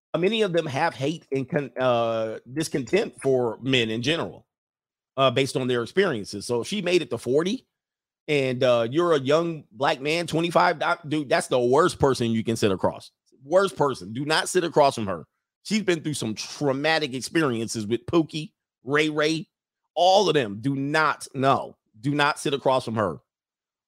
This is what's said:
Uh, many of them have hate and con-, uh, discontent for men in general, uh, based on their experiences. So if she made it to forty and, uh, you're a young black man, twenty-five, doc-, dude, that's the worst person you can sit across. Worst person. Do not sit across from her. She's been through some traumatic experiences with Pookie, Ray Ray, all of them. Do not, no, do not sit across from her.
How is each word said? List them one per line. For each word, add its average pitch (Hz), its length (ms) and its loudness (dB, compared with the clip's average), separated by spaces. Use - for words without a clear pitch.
Uh, 156 40 -2
many 214 220 0
of 190 140 0
them 160 100 0
have 147 300 -2
hate 151 360 -6
and 135 160 -2
con-, 143 320 -4
uh, 113 600 0
discontent 156 680 -4
for 123 400 0
men 117 300 0
in 113 100 -4
general, 131 460 -4
uh, 135 120 4
based 135 280 0
on 127 100 -2
their 123 140 0
experiences. 113 640 -2
So 120 160 -4
if - 60 -12
she 208 120 -4
made 175 220 0
it 131 80 -12
to 117 80 -4
forty 170 480 -2
and, 131 360 0
uh, 120 260 4
you're 170 220 2
a 147 80 4
young 160 520 0
black 135 280 -2
man, 160 260 -2
twenty-five, 165 520 2
doc-, 156 280 -4
dude, 147 220 -4
that's 170 200 0
the 127 120 0
worst 135 380 2
person 123 320 2
you 110 120 0
can 113 140 -2
sit 107 140 2
across. - 400 -2
Worst 185 320 2
person. 113 380 -2
Do 139 100 -6
not 170 240 0
sit 180 160 0
across 143 300 4
from 110 120 -4
her. 85 200 -8
She's 214 180 0
been 170 200 0
through 151 120 -4
some 110 200 -4
traumatic 147 800 -2
experiences 117 720 -2
with 113 180 -2
Pookie, 156 480 -2
Ray 151 240 0
Ray, 151 400 -2
all 185 340 6
of 151 60 2
them. 110 260 0
Do 139 160 -2
not, 147 580 0
no, 131 420 2
do 139 140 -2
not 147 240 2
sit 147 140 -4
across 131 320 0
from 113 120 -6
her. 92 200 0